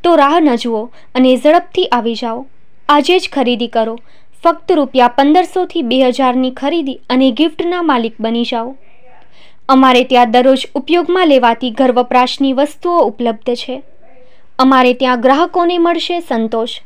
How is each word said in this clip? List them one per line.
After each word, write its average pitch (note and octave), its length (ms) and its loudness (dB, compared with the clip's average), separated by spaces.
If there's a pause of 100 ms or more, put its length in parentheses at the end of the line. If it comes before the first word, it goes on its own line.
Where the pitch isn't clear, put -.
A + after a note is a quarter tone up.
તો F4 120 4
રાહ D4 240 4
ન C#4+ 160 2
જુઓ A#3 300 -6 (300)
અને B3+ 200 4
ઝડપથી E4+ 500 0
આવી A#3 300 -2
જાઓ. A#3+ 320 -10 (420)
આજે D4+ 300 2
જ - 140 -6
ખરીદી A#3+ 340 -2
કરો. A3+ 320 -4 (440)
ફક્ત E4+ 280 0
રૂપિયા C4+ 360 2
પંદરસોથી E4 760 0
બે B3+ 200 0
હજારની B3+ 500 0
ખરીદી C#4 480 -4 (100)
અને C4 220 2
ગિફ્ટના E4+ 500 -2
માલિક A#3+ 380 -2
બની A#3 240 -4
જાઓ. A#3+ 320 -8 (960)
અમારે C4 340 4
ત્યાં B3 280 2
દરરોજ C4 440 2
ઉપયોગમાં F4 520 0
લેવાતી B3 420 2
ઘર B3+ 220 0
વપરાશની B3+ 640 0
વસ્તુઓ D4+ 480 -2
ઉપલબ્ધ A3+ 540 -2
છે. C4 280 -12 (760)
અમારે B3+ 340 4
ત્યાં B3+ 280 -2
ગ્રાહકોને F4 560 2
મળશે E4+ 420 -2
સંતોષ. A3+ 500 -4 (160)